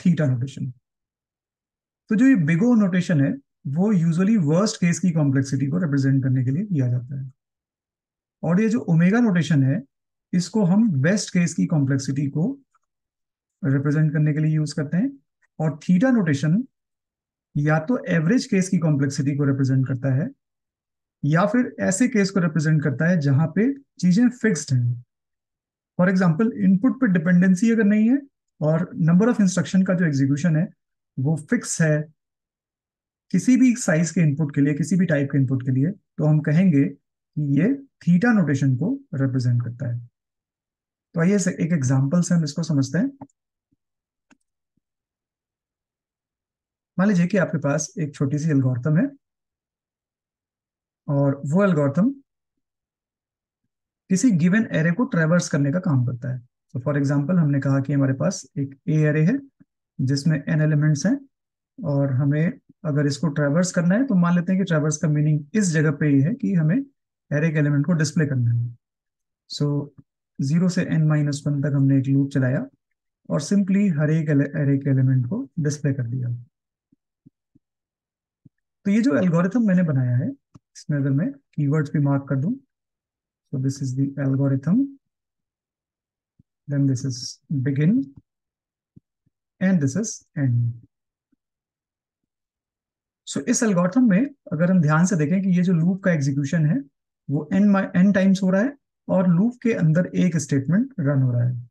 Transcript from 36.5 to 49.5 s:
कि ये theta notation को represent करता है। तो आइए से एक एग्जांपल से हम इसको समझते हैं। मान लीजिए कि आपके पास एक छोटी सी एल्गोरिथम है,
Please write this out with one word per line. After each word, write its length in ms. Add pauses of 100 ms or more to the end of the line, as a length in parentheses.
कि 800
ये 140
theta 580
notation 420
को 240 (140)
represent 500
करता 300
है। 160 (1040)
तो 80
आइए 180
से 120
एक 220
एग्जांपल 480
से 140
हम 80
इसको 200
समझते 340
हैं। 200 (3750)
मान 80
लीजिए 200
कि 100
आपके 200
पास 420
एक 160
छोटी 220
सी 120
एल्गोरिथम 480
है, 140 (2000)